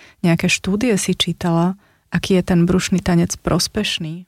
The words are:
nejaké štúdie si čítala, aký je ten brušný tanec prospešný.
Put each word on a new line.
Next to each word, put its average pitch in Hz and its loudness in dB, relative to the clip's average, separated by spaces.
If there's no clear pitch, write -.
nejaké 170 2
štúdie 214 0
si 185 -2
čítala, 175 0
aký - -2
je 180 2
ten 175 4
brušný 180 2
tanec 170 0
prospešný. 175 -4